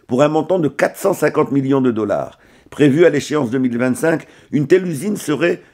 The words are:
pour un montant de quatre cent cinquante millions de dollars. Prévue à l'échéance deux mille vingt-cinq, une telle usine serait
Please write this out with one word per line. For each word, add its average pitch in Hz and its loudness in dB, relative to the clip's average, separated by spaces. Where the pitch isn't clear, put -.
pour 127 0
un 151 4
montant 156 0
de 151 0
quatre - -2
cent 190 -2
cinquante - -2
millions 135 0
de 127 2
dollars. 101 -4
Prévue 147 4
à 165 6
l'échéance 143 -2
deux 135 -2
mille 123 -2
vingt-cinq, 131 -2
une 143 0
telle 185 2
usine 175 -4
serait 151 -2